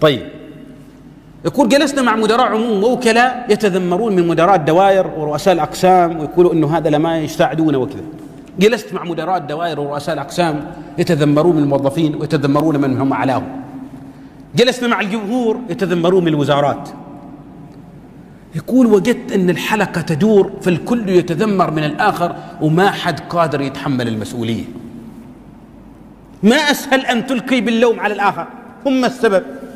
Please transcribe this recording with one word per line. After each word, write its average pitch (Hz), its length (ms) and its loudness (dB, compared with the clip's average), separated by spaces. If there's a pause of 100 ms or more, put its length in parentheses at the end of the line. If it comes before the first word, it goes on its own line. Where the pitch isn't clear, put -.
طيب، 147 200 4 (1200)
يقول: 226 240 2
"جلسنا 285 340 2
مع 226 140 2
مدراء 220 300 2
عموم 220 380 0
ووكلاء 240 640 2
يتذمرون 190 680 0
من 175 120 2
مدراء 170 280 4
الدوائر 180 500 4
ورؤساء 151 480 0
الأقسام 170 680 2
ويقولوا 165 320 4
إنه 160 240 2
هذا 160 140 0
لما 165 280 2
يساعدونا 156 600 0
وكذا. 101 240 -4 (560)
جلست 208 360 2
مع 160 100 -6
مدراء 170 320 -4
الدوائر 147 440 -4
ورؤساء 143 340 -4
الأقسام 151 500 -2 (340)
يتذمرون 156 580 2
من 151 60 2
الموظفين 147 520 0
ويتذمرون 147 680 0
من 131 200 0
هم 135 120 0
أعلاهم. 120 340 -2 (1120)
جلسنا 247 320 2
مع 202 120 0
الجمهور 220 600 -2 (100)
يتذمرون 175 540 2
من 165 40 2
الوزارات." 143 600 0 (1700)
يقول: 233 320 2
"وجدت 214 460 2
أن 185 180 2
الحلقة 175 500 -2
تدور 185 500 2 (120)
فالكل 190 460 -2
يتذمر 175 600 2
من 156 140 -2
الآخر 170 520 0 (240)
وما 165 300 4
حد 170 300 -4
قادر 156 400 -2
يتحمل 131 480 -4
المسؤولية." 113 560 -4 (1800)
ما 220 140 6
أسهل 277 500 0
أن 240 200 -2
تلقي 262 340 -2
باللوم 226 400 2
على 208 140 -2
الآخر، 185 320 -2 (400)
هم 262 180 0
السبب. 196 380 0 (340)